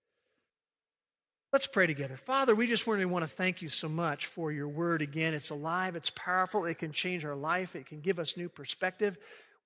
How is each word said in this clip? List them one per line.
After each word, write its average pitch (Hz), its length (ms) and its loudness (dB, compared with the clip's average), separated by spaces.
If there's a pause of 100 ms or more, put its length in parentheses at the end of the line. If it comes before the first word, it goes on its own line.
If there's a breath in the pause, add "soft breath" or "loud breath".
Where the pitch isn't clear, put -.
(1500)
Let's 269 140 2
pray 185 200 4
together. 135 300 -4
Father, 262 380 4
we 233 120 4
just 233 200 2
really 202 180 2
want 180 200 2
to 151 60 -4
thank 185 300 0
you 160 80 -8
so - 180 -2
much 156 380 0
for 165 260 -4
your 147 180 -2
word. 160 340 0
Again, 156 320 0
it's 147 160 -4
alive, 170 460 -2
it's 151 120 -4
powerful, 185 560 0
it 165 140 -2
can 160 140 -4
change 180 340 -2
our 143 100 -4
life, 175 400 -2
it 135 80 -10
can 151 160 -14
give 175 180 -6
us 170 200 -4
new 175 100 -6
perspective. 185 720 -2 (480 loud breath)